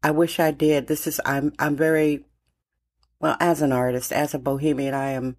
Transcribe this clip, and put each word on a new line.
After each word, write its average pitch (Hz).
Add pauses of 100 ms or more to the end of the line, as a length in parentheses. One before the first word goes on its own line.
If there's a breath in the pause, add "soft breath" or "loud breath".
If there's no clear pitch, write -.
I 156
wish 165
I 160
did. 147
This 151
is, 156
I'm, 139
I'm 147
very, 156 (920)
well, 156
as 160
an 139
artist, 127
as 147
a 143
bohemian, 139
I 135
am 131